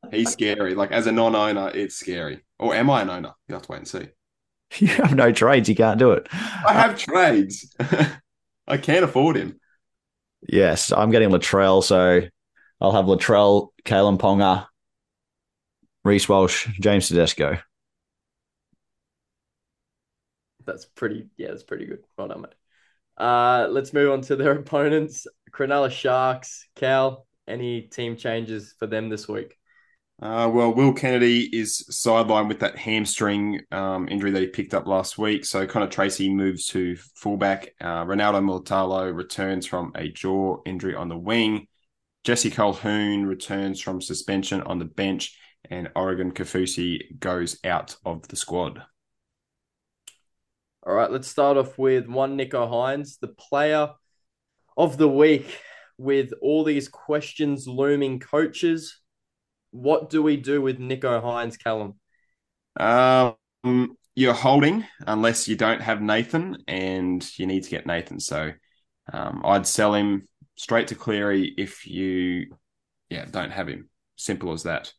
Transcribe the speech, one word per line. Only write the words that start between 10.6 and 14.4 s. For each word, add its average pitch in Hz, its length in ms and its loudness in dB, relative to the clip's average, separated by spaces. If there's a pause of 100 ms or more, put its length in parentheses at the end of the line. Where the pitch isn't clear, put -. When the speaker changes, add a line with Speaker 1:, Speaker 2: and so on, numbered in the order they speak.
Speaker 2:
I'm 107 200 4
getting 110 180 6
Latrell, 95 540 4
so 90 380 6 (600)
I'll 98 100 4
have 98 140 4
Latrell, 101 640 4 (140)
Kalen 101 340 4
Ponga, 98 480 2 (1400)